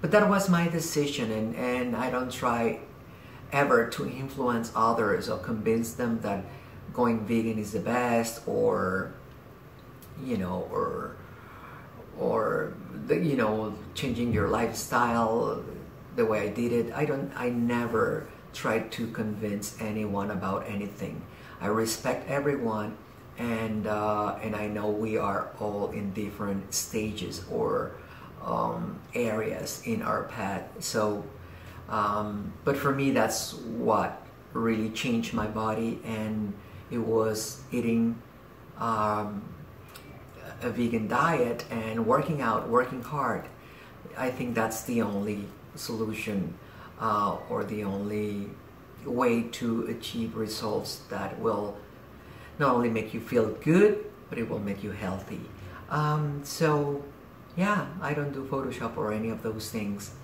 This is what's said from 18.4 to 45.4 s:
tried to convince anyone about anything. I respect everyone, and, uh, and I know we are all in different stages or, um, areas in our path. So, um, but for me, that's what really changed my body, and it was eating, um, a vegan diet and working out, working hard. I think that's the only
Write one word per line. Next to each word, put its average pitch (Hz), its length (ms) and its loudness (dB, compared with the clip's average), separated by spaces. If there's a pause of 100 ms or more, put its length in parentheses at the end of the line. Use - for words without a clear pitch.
tried 113 380 0
to 117 160 -2
convince 104 720 -2
anyone 104 520 0
about 95 360 -2
anything. 98 540 -4 (400)
I 92 60 0
respect 113 640 0
everyone, 120 680 0 (400)
and, 110 500 0
uh, 104 540 2
and 110 120 -2
I 104 140 -2
know 104 220 0
we 107 260 0
are 98 320 2 (140)
all 101 300 0
in 101 200 -2
different 98 600 -2
stages - 760 -2
or, - 460 0 (500)
um, 57 540 -2 (160)
areas 110 680 0
in 113 160 0
our 104 220 2
path. 95 400 -4 (160)
So, 104 440 2 (640)
um, 104 640 0 (140)
but 143 100 4
for 143 180 2
me, 139 180 2
that's - 420 2
what 117 680 0 (300)
really 113 380 2
changed 113 440 0
my 107 140 0
body, 110 560 -2
and 110 500 -2 (380)
it 120 60 -2
was 110 640 2 (100)
eating, 117 500 4 (560)
um, 107 640 0 (1200)
a 123 80 -2
vegan 113 380 2
diet 127 640 4
and 113 340 0
working 143 360 4
out, 113 260 2
working 123 340 4
hard. 123 440 0 (720)
I 127 120 0
think 120 260 -2
that's 113 280 0
the 117 180 2
only 101 440 0 (300)